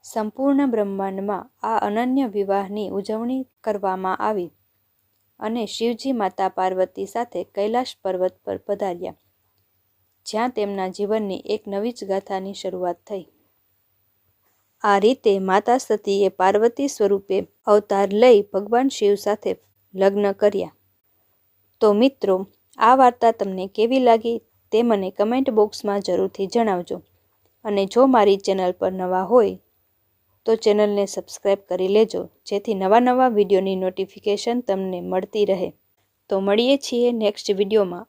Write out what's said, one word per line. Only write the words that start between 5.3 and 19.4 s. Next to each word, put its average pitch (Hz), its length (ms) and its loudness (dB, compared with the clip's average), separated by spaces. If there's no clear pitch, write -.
અને 220 260 -4
શિવજી 233 460 -4
માતા 196 380 -2
પાર્વતી 185 560 -2
સાથે 233 380 -6
કૈલાશ 226 580 -4
પર્વત 185 320 -2
પર 196 120 -6
પધાર્યા, 190 580 -6
જ્યાં 233 240 -2
તેમના 202 380 -4
જીવનની 202 580 -4
એક 208 220 -6
નવી 202 240 -4
જ 233 120 -12
ગાથાની 190 500 -6
શરૂઆત 180 420 -6
થઈ. 190 320 -12
આ 202 160 2
રીતે 208 420 2
માતા 196 380 2
સતીએ 202 520 0
પાર્વતી 214 580 0
સ્વરૂપે 196 600 -2
અવતાર 208 440 2
લઈ 214 320 6
ભગવાન 208 460 -2
શિવ 202 280 2
સાથે 202 400 -4